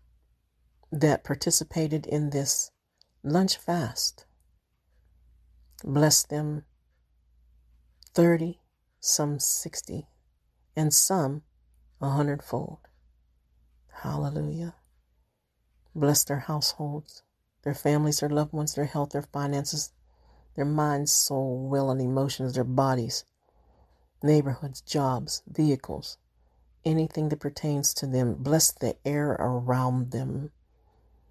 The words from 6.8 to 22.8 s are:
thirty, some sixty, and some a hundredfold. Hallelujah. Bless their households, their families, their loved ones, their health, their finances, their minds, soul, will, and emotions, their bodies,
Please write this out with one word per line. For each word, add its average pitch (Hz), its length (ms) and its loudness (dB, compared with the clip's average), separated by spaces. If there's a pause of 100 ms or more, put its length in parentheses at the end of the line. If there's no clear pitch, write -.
thirty, 170 480 4 (400)
some 147 360 0
sixty, - 720 -4 (680)
and 240 160 2
some 151 480 2 (580)
a 139 120 -2
hundredfold. 143 760 -2 (1080)
Hallelujah. 151 800 -4 (1160)
Bless 147 300 2
their 143 160 -2
households, 147 840 -6 (420)
their 131 100 -2
families, 147 460 2
their 147 80 0
loved 151 240 0
ones, 151 220 -4
their 143 100 0
health, 143 240 -4
their 143 140 -4
finances, 143 680 -4 (640)
their 143 100 -2
minds, 147 440 0
soul, 135 600 0
will, 139 200 2
and 131 120 0
emotions, 131 520 0
their 127 120 0
bodies, 127 580 0 (960)